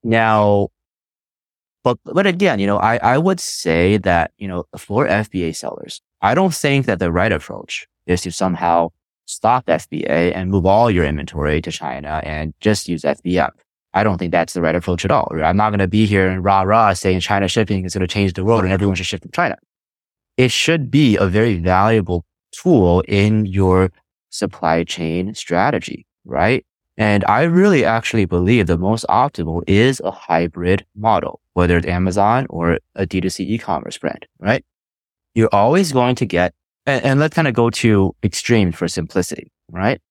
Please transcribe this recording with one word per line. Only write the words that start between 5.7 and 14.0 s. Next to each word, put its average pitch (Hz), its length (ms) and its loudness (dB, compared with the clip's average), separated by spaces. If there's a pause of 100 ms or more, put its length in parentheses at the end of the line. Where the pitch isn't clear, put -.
I 104 120 2
don't 180 200 2
think 139 320 0
that 95 140 -2
the 90 120 0
right 92 220 0
approach - 540 -10 (180)
is 90 160 -2
to 90 100 -8
somehow 85 580 0 (360)
stop 123 420 -2
F 80 220 -2
B 76 180 -8
A 82 240 0
and 92 180 -6
move 95 160 0
all 110 240 4
your 87 140 2
inventory 73 580 -2
to 85 100 -10
China 73 520 -8
and 78 380 -8
just 107 260 0
use 85 160 -6
F 71 180 -4
B 90 160 -2
M. 76 120 0 (440)
I 101 120 2